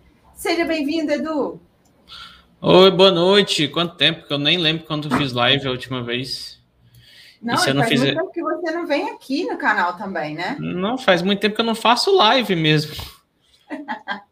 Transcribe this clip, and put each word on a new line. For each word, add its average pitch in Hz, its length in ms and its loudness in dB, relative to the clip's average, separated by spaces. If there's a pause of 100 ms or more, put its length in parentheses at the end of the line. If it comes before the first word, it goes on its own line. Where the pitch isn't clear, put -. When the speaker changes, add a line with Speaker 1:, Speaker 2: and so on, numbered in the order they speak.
(360)
Speaker 1:
Seja 339 300 -2
bem-vindo, 311 460 -2
Edu! 277 480 -4 (1000)
Speaker 2:
Oi, 180 300 8
boa 185 200 6
noite. 180 560 2
Quanto 170 300 -4
tempo 160 300 0
que 151 60 -4
eu 143 40 -2
nem 147 200 0
lembro 160 280 -2
quando 151 260 -6
eu - 60 0
fiz 139 160 -2
live 131 340 2
a 131 40 -2
última 127 320 -6
vez. 120 560 -8 (840)
Speaker 1:
Não, 233 140 -4
Speaker 2:
E - 20 2
se - 120 2
eu - 20 2
Speaker 1:
e - 20 0
Speaker 2:
não 139 80 2
Speaker 1:
faz - 100 2
Speaker 2:
fizer 147 220 2
Speaker 1:
muito 311 60 -2
tempo 359 140 -4
que 339 100 -6
você 330 280 -4
não 339 140 -6
vem 311 240 -2
aqui 339 360 -6
no 466 120 -6
canal 190 400 -2
também, 165 380 -6
né? 180 240 -6
Speaker 2:
Não, 180 360 -4
faz 185 280 2
muito 196 160 0
tempo 208 160 -2
que - 60 -2
eu 226 40 -2
não 226 80 0
faço 240 420 2
live 220 400 4
mesmo. 156 380 2 (760)
Speaker 1:
<laughs> - 0 - (640)